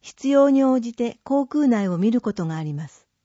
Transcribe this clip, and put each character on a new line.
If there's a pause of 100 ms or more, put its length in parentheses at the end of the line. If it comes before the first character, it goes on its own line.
必
要
に
応
じ
て
口
腔
内
を
見
る
こ
と
が
あ
り
ま
す。 (180)